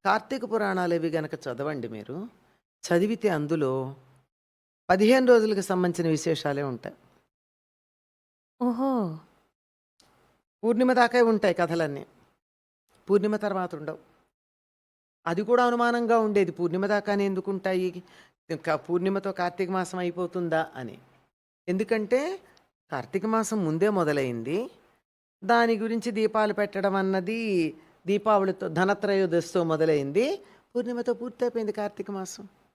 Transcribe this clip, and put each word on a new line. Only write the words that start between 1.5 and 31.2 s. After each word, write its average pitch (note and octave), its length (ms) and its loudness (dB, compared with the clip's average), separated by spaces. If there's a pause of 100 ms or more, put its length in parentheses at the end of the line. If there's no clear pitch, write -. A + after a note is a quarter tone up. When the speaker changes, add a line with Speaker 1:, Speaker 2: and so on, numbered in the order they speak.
Speaker 1:
మీరు, B2 400 -12 (560)
చదివితే G#3 440 2
అందులో C#3+ 680 -2 (920)
పదిహేను A3+ 360 6
రోజులకు A3 340 6
సంబంధించిన F3+ 500 0
విశేషాలే D3 520 -2
ఉంటాయి. B2+ 320 -8 (1700)
Speaker 2:
ఓహో! A#3+ 560 -2 (1500)
Speaker 1:
పూర్ణిమ A#3+ 280 2
దాకే B3 280 4
ఉంటాయి G#3+ 340 4
కథలన్నీ, D#3+ 520 -2 (1040)
పూర్ణిమ G#3 260 4
తర్వాత F#3+ 380 -4
ఉండవు. D#3 240 -8 (1300)
అది E3+ 160 -2
కూడా B3 220 4
అనుమానంగా A#3+ 540 2
ఉండేది, G#3 340 2
పూర్ణిమ F3 340 -2
దాకానే G3+ 400 0
ఎందుకుంటాయి, F#3 760 -2 (480)
ఇంకా D#3+ 260 -2
పూర్ణిమతో F#3+ 560 -2
కార్తీక F3 380 -4
మాసం F#3 280 -4
అయిపోతుందా F3 760 -2
అని. B2 240 -12 (680)
ఎందుకంటే A3+ 720 -2 (500)
కార్తీక E3 360 -6
మాసం A3 380 0
ముందే E3 260 2
మొదలైంది, D3 800 -2 (720)
దాని A#3 320 4
గురించి A3+ 340 -4
దీపాలు G#3+ 420 0
పెట్టడం G3 440 0
అన్నది F#3+ 800 0 (320)
దీపావళితో, G3 600 2
ధనత్రయోదశితో F#3 960 0
మొదలైంది, D#3+ 800 0 (340)
పూర్ణిమతో A#3+ 380 -4
పూర్తయిపోయింది A#3 580 -4